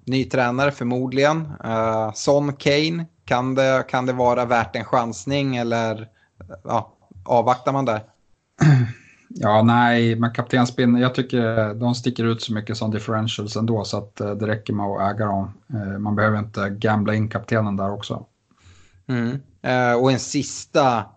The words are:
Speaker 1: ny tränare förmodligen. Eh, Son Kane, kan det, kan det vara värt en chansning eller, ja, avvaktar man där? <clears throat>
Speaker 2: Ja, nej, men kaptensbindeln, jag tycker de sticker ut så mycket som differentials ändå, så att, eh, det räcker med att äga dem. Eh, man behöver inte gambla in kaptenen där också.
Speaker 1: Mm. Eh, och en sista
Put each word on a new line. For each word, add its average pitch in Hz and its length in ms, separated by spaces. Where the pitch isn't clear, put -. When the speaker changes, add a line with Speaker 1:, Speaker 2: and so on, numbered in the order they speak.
Speaker 1:
ny 127 200
tränare 131 460
förmodligen. 135 800
Eh, 110 500
Son 143 400
Kane, 156 520
kan 131 300
det, 131 340
kan 127 160
det 127 80
vara 123 320
värt 117 300
en 113 100
chansning 131 680
eller, 113 520
ja, 120 320
avvaktar 123 480
man 139 120
där? 110 160
<clears throat> 127 380
Speaker 2:
Ja, 107 320
nej, 117 520
men 113 180
kaptensbindeln, 123 680
jag 127 140
tycker 113 580
de 120 220
sticker 123 280
ut 113 180
så 117 120
mycket 107 240
som 110 140
differentials 110 640
ändå, 110 280
så 104 140
att, 101 240
eh, 104 100
det 104 160
räcker 107 260
med 101 120
att 98 300
äga 107 100
dem. 98 280
Eh, 98 260
man 107 160
behöver 107 240
inte 101 300
gambla 104 440
in 107 160
kaptenen 107 480
där 98 140
också. 104 340
Speaker 1:
Mm. 123 320
Eh, 123 400
och 131 100
en 123 80
sista 135 840